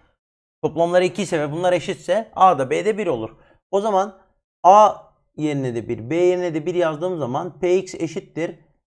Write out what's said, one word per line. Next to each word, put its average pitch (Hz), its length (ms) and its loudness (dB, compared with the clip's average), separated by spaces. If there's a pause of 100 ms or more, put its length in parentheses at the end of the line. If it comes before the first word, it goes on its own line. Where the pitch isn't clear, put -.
(640)
Toplamları 170 420 2
iki 180 160 -4
ise 170 180 -2
ve 147 120 -4
bunlar 180 220 0
eşitse 190 640 -4
A 180 240 4
da 131 100 -2
B 165 160 -2
de 208 120 0
bir 208 100 -4
olur. 113 300 -6 (340)
O 196 100 0
zaman 202 400 -2 (420)
A 202 300 8 (440)
yerine 143 380 -4
de 113 140 -6
bir, 113 200 -8
B 151 60 -4
yerine 180 380 2
de 151 120 -4
bir 170 100 -4
yazdığım 170 440 -2
zaman 143 400 -6
P 180 180 2
X 185 180 -6
eşittir 170 640 -8 (360)